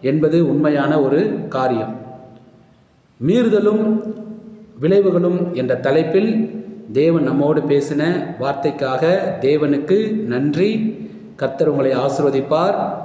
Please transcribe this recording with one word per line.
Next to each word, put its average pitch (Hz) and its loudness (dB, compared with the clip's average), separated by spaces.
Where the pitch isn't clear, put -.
என்பது 151 2
உண்மையான 147 2
ஒரு 147 0
காரியம். 120 -2
மீறுதலும் 214 2
விளைவுகளும் 175 2
என்ற 127 -2
தலைப்பில் 165 0
தேவன் 156 2
நம்மோடு 143 2
பேசின 143 0
வார்த்தைக்காக 139 0
தேவனுக்கு 151 2
நன்றி. 151 0
கர்த்தர் 147 0
உங்களை 135 2
ஆசீர்வதிப்பார். 139 0